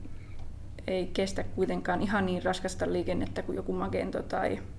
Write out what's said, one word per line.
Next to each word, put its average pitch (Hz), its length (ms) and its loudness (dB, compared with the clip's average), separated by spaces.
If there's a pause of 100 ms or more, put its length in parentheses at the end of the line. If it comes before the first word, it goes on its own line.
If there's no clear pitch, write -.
(880)
ei 185 260 2
kestä 196 300 2
kuitenkaan - 600 2
ihan 196 240 4
niin 180 160 2
raskasta 185 500 0
liikennettä 180 500 0
kuin - 140 -2
joku 190 160 -2
Magento 190 500 0
tai - 360 0 (200)